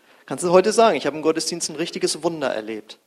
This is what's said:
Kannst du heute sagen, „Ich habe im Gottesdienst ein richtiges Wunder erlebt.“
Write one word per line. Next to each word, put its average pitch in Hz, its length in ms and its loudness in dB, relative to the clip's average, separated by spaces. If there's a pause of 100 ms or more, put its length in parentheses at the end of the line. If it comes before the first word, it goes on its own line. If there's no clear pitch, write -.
(260)
Kannst 135 180 -8
du 175 80 0
heute 190 200 6
sagen, 220 240 4
„Ich 135 100 -4
habe 143 100 -2
im 151 60 -8
Gottesdienst 160 480 -2
ein 156 60 -10
richtiges 170 460 -4
Wunder 160 320 -2
erlebt.“ 107 520 -10